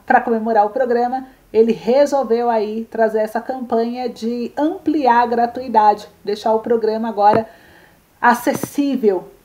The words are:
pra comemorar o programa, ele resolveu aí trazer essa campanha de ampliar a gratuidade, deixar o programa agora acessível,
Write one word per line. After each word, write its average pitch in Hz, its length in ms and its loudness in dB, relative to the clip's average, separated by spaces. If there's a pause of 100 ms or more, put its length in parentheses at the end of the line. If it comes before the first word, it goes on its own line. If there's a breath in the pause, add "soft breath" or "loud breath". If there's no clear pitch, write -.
pra 247 120 4
comemorar 220 460 0
o 208 60 -4
programa, 247 560 -2 (260 loud breath)
ele 226 180 4
resolveu 240 760 0
aí 220 400 -2
trazer 220 300 0
essa 214 200 -4
campanha 240 680 -4
de 233 480 -6
ampliar 294 680 2
a 240 40 0
gratuidade, 233 800 0 (180)
deixar 208 280 -2
o 220 60 2
programa 220 480 -2
agora 214 400 2 (720 loud breath)
acessível, 240 1120 0 (140)